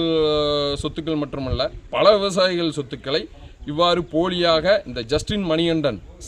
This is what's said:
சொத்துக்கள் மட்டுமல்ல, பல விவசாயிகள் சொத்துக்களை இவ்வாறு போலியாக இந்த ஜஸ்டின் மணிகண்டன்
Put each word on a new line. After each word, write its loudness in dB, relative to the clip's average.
சொத்துக்கள் -4
மட்டுமல்ல, -4
பல 6
விவசாயிகள் 0
சொத்துக்களை -4
இவ்வாறு 2
போலியாக 2
இந்த -8
ஜஸ்டின் -2
மணிகண்டன் 0